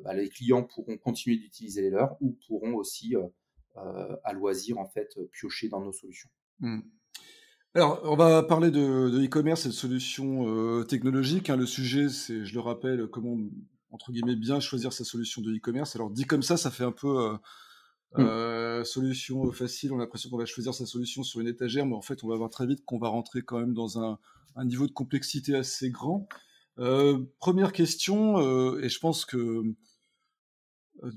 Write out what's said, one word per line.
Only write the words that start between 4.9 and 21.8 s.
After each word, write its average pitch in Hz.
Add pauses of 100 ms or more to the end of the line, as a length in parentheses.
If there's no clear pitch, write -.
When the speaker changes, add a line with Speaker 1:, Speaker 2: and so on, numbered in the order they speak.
Speaker 1:
piocher -
dans 98
nos 98
solutions. - (320)
Speaker 2:
Hmm. 117 (920)
Alors, 160
on 151
va 160
parler 165
de, 135
de 131
e-commerce 151
et 131
de 107
solutions, 127
euh, 113
technologiques, 131
hein. 139
Le 127
sujet, 135
c'est, 113
je 98
le 120
rappelle, 120
comment, 120 (520)
entre -
guillemets, 120
bien 127
choisir 123
sa 120
solution 117
de 110
e-commerce. 120
Alors, 110
dit 123
comme 143
ça, 170
ça 139
fait 123
un 123
peu, 139
euh, 110 (800)
Speaker 1:
Hmm. -
Speaker 2:
euh, 117
solution 131
facile. 123
On 135
a -
l'impression 120
qu'on 123
va 117
choisir 123
sa 120
solution 123
sur 117
une 117
étagère, 120